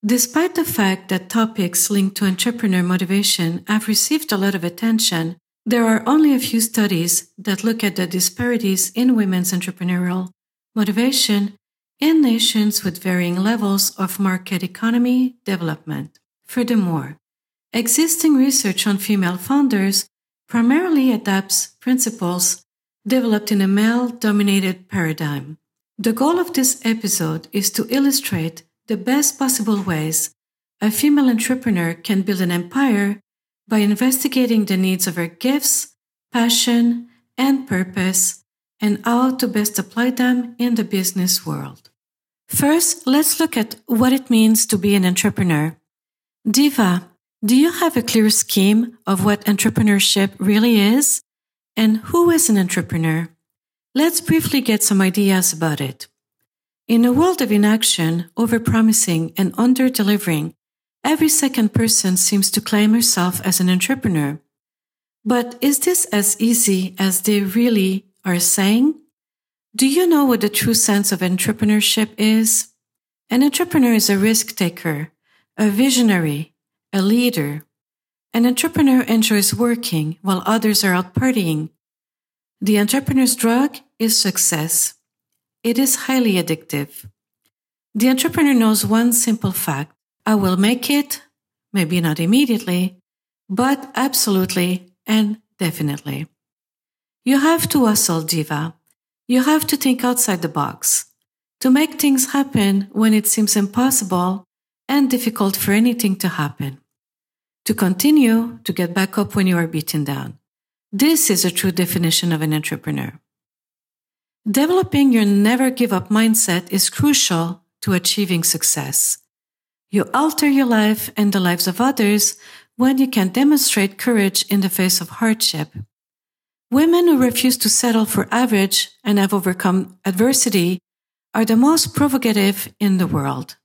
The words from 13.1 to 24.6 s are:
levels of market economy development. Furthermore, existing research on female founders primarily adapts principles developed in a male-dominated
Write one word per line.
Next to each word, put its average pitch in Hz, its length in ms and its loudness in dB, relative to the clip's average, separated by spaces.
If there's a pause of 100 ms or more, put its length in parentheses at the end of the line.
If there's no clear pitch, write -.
levels 202 600 0
of 185 220 -6
market 185 420 -2
economy 247 760 0 (100)
development. 156 720 -6 (260)
Furthermore, 180 720 -2 (560)
existing 302 640 2
research 262 500 0
on 196 140 0
female 185 380 -2
founders 202 680 0 (400)
primarily 269 640 2
adapts 196 680 -2
principles 220 840 -2 (420)
developed 214 460 0
in 202 100 2
a 196 60 2
male-dominated 208 1200 0